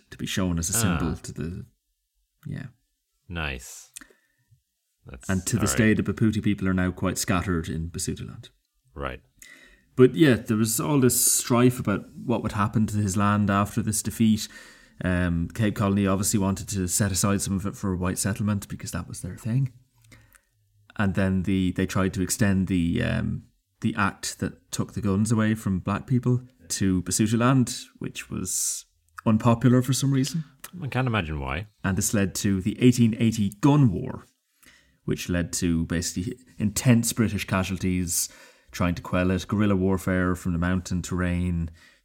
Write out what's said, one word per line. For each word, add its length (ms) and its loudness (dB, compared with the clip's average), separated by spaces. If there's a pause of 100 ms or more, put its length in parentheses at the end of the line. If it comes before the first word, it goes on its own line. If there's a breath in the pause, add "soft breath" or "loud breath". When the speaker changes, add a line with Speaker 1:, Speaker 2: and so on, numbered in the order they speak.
(100)
Speaker 1:
to 80 -18
be 80 -8
shown 320 -2
as 120 -4
a 20 -2
symbol 400 0
Speaker 2:
Ah. 100 -8
Speaker 1:
to 100 -12
the, 340 -10 (800)
yeah. 200 -10 (640)
Speaker 2:
Nice. 600 -8 (1160 soft breath)
That's, 220 -12
Speaker 1:
And 180 0
to 100 -2
this 160 0
Speaker 2:
all 60 0
Speaker 1:
day, 100 6
Speaker 2:
right. 80 4
Speaker 1:
the 160 -2
Baputi 300 0
people 260 -2
are 60 0
now 160 0
quite 280 -4
scattered 500 -2
in 220 -6
Basutoland. 600 -10 (440)
Speaker 2:
Right. 260 -8 (760 loud breath)
Speaker 1:
But 180 8
yeah, 200 6
there 220 0
was 240 2
all 200 2
this 340 4
strife 460 4
about 240 -2 (200)
what 180 -2
would 100 -4
happen 340 0
to 120 -4
his 180 0
land 340 2
after 320 0
this 200 -2
defeat. 460 2 (560 loud breath)
Um, 480 0
Cape 220 0
Colony 320 2
obviously 320 2
wanted 300 -2
to 180 -2
set 260 0
aside 280 2
some 160 -2
of 100 -4
it 100 -6
for 200 -2
white 220 -2
settlement 500 -2
because 240 -10
that 160 -8
was 140 -12
their 140 -10
thing. 360 -2 (1200 soft breath)
And 180 0
then 280 2
the, 300 2
they 140 0
tried 280 0
to 80 -2
extend 460 2
the, 340 0
um, 420 -2 (360)
the 160 -2
act 420 -4
that 320 -8
took 220 -6
the 80 -6
guns 320 2
away 220 2
from 260 -2
black 260 -4
people 360 0 (260)
to 340 2
Basutoland, 800 2 (160)
which 320 -12
was 540 -6 (420)
unpopular 560 4
for 100 -2
some 200 0
reason. 320 -2 (380)
Speaker 2:
I 40 -8
can't 220 -2
imagine 320 -2
why. 260 -4 (160)
Speaker 1:
And 160 0
this 160 -2
led 220 0
to 260 0
the 180 -4
eighteen 380 6
eighty 320 2 (100)
Gun 320 6
War, 320 -6 (800 soft breath)
which 240 -4
led 260 -2
to 300 0
basically 540 -4 (200)
intense 540 2
British 320 -2
casualties, 840 -2 (400 loud breath)
trying 240 -2
to 80 -8
quell 300 0
it, 160 -2
guerrilla 280 2
warfare 580 0
from 180 -4
the 60 -2
mountain 440 -2
terrain, 680 -2 (340 soft breath)